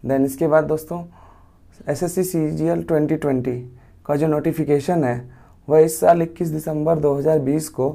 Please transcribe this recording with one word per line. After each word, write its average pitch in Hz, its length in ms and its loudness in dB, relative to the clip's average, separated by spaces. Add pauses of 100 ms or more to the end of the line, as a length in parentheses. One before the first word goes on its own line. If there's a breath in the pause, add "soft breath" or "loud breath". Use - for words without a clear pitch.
Then 127 200 0
इसके 139 240 -2
बाद 156 160 4
दोस्तों 156 380 -6 (840 soft breath)
एसएससी 175 360 -2
सीजीएल 165 580 -2
ट्वेंटी 156 340 0
ट्वेंटी 131 420 -2 (480 soft breath)
का 147 100 0
जो 151 100 2
नोटिफिकेशन 151 800 0
है 123 260 -4 (380 loud breath)
वह 151 100 6
इस 160 220 4
साल 170 220 6
इक्कीस 170 260 -4
दिसंबर 156 500 -2
दो 143 160 2
हज़ार 151 260 2
बीस 147 300 -2
को 131 240 -2